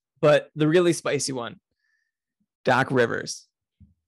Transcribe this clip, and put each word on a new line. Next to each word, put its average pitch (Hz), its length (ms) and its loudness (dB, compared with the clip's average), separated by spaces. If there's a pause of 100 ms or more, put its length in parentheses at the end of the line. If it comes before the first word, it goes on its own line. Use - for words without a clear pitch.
(220)
But 147 340 2
the 151 120 0
really 170 260 4
spicy 143 400 -6
one, 117 260 -10 (1040)
Doc 127 260 0
Rivers. 117 560 -2 (600)